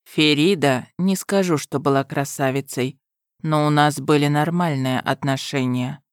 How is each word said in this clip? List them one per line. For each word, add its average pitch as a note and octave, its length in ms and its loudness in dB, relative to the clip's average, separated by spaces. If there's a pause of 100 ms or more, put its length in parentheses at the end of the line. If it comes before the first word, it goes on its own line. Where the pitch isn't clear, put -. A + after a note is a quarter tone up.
Ферида, D3 800 2 (120)
не F#3+ 160 2
скажу, F#3 420 0
что C#3+ 220 -6
была C#3 240 2
красавицей, C3+ 960 -4 (420)
но D3+ 240 0
у D3 60 2
нас D3 280 2
были D3 280 2
нормальные D3 720 0
отношения. C3 1000 -4 (120)